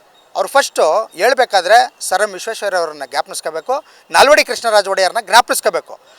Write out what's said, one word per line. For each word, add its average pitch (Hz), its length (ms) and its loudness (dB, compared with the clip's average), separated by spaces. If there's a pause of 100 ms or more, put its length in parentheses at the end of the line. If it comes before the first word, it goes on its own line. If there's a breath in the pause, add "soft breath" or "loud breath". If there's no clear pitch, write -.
(360)
ಅವ್ರು 196 140 -4
ಫಸ್ಟು 214 640 -2
ಹೇಳ್ಬೇಕಾದ್ರೆ 208 640 2 (220)
ಸರ್ 185 220 -4
ಎಂ 208 100 -2
ವಿಶ್ವೇಶ್ವರಯ್ಯ 196 460 -8
ಅವ್ರನ್ನ 151 280 -6
ಜ್ಞಾಪಿಸ್ಕೋಬೇಕು, 160 760 -8 (280 soft breath)
ನಾಲ್ವಡಿ 269 320 6
ಕೃಷ್ಣರಾಜ 214 440 0
ಒಡೆಯರ್ನ 185 340 0
ಜ್ಞಾಪಿಸ್ಕೋಬೇಕು. 208 800 0 (200 soft breath)